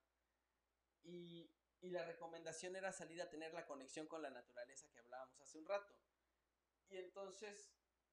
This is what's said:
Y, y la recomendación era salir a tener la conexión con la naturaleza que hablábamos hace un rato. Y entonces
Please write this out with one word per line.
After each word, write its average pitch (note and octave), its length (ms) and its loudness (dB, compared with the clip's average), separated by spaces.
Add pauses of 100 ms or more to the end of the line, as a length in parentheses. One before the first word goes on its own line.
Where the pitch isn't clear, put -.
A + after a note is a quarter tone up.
(1040)
Y, E3+ 480 -2 (300)
y F3+ 80 0
la E3+ 160 8
recomendación E3 720 0
era F#3+ 160 4
salir E3 300 0
a - 80 2
tener D#3+ 240 0
la E3 120 0
conexión C#3+ 420 -2
con D#3+ 140 0
la C#3 80 4
naturaleza B2+ 600 -6
que B2 80 -16
hablábamos B2+ 400 -6
hace D3 180 -8
un D#3 80 -4
rato. G3+ 320 2 (920)
Y G3 80 0
entonces G3 720 -2 (420)